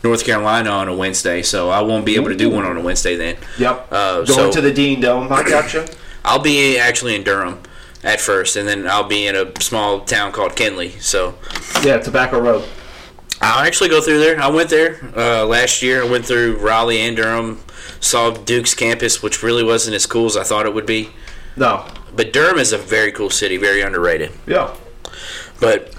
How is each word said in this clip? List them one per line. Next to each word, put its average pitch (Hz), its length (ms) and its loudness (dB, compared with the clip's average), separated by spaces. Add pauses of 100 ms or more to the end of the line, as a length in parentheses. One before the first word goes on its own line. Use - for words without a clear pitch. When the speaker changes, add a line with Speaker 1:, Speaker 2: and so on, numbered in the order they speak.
Speaker 1:
North 117 220 2
Carolina 110 440 2
on 98 200 0
a 90 60 -4
Wednesday, 92 460 -2
so 90 280 0
I 101 120 2
won't 107 240 0
be 107 100 2
able 107 140 0
to 95 60 -2
do 113 160 2
Speaker 2:
Ooh. 110 40 0
Speaker 1:
one 98 100 0
on 87 120 -2
a 82 40 -6
Wednesday 90 340 0
then. 85 220 -4 (200)
Speaker 2:
Yep. 143 340 -2
Speaker 1:
Uh, 98 220 0 (100)
Speaker 2:
Going - 40 -2
Speaker 1:
so 131 240 4
Speaker 2:
to 160 100 2
the 139 100 4
Dean 139 280 2
Dome. 127 320 2
I 143 120 2
gotcha. 156 440 0 (200)
Speaker 1:
<clears throat> - 180 -14
I'll 127 140 2
be 143 380 2
actually 120 380 0
in 98 80 -4
Durham 98 380 -2 (420)
at 104 160 0
first, 95 380 0
and 101 100 -2
then 101 200 -2
I'll 101 200 0
be 104 200 0
in 98 80 0
a 95 160 0 (100)
small 104 400 0
town 104 320 -2
called 95 240 -2
Kenley. 92 440 -2
So - 340 -2 (480)
Speaker 2:
Yeah, 135 160 6
Tobacco 127 400 0
Road. 117 260 2 (760)
Speaker 1:
I'll 120 240 2
actually 170 240 2
go 156 120 4
through 151 180 4
there. 156 220 4
I 139 80 2
went 160 200 2
there, 160 300 2 (180)
uh, 117 280 2
last 120 360 2
year. 127 220 2
I 120 60 0
went 123 160 0
through 120 320 2
Raleigh 113 440 2
and 117 160 -2
Durham, 113 420 -2 (400)
saw 117 320 2
Duke's 117 420 -2
campus, 117 480 0
which 107 220 -4
really 117 200 2
wasn't 113 320 0
as 98 100 0
cool 117 220 0
as 104 100 0
I 95 60 -2
thought 107 220 0
it 104 80 -2
would 107 120 -4
be. 110 240 -2 (480)
Speaker 2:
No. 123 280 0 (300)
Speaker 1:
But 110 160 -2
Durham 165 260 4
is 120 160 2
a 104 40 -2
very 104 340 0
cool 101 180 -4
city, 92 280 -2
very 101 240 2
underrated. 85 500 0 (160)
Speaker 2:
Yeah. - 260 0 (840)
Speaker 1:
But 110 400 2